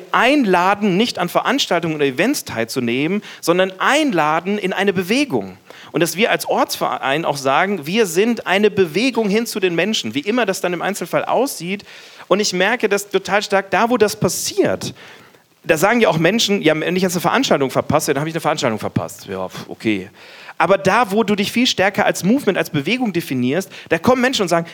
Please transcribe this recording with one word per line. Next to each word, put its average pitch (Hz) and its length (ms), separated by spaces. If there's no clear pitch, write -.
einladen, 202 840
nicht 240 220
an 175 100
Veranstaltungen 175 640
oder 147 100
Events 165 400
teilzunehmen, 127 760
sondern 185 380
einladen 190 800
in 185 160
eine 196 180
Bewegung. 175 680
Und - 100
dass 165 140
wir - 160
als 170 140
Ortsverein 156 800
auch 147 120
sagen, 147 480
wir 208 200
sind 202 420
eine 202 240
Bewegung 208 580
hin 226 160
zu - 140
den 185 160
Menschen, 170 380
wie 143 80
immer 226 240
das 185 160
dann 180 120
im 165 80
Einzelfall 170 440
aussieht. 202 600
Und 196 140
ich 202 100
merke 196 380
das 202 200
total 190 320
stark, 190 300
da 214 180
wo 247 60
das 208 220
passiert, 170 760
da 165 140
sagen 214 240
ja 202 80
auch 160 80
Menschen, 190 440
ja, 156 160
wenn 156 180
ich 185 80
jetzt 175 100
eine 180 80
Veranstaltung 151 500
verpasse, 147 420
dann 135 60
habe 156 100
ich 160 60
eine 160 60
Veranstaltung 143 380
verpasst. 95 480
Ja, 95 200
pf, - 220
okay. 98 400
Aber 175 200
da, 196 340
wo 220 120
du 202 120
dich 196 160
viel 247 160
stärker 196 380
als 175 180
Movement, 208 340
als 165 140
Bewegung 208 420
definierst, 139 560
da 165 100
kommen 254 220
Menschen 262 200
und 185 60
sagen, 170 260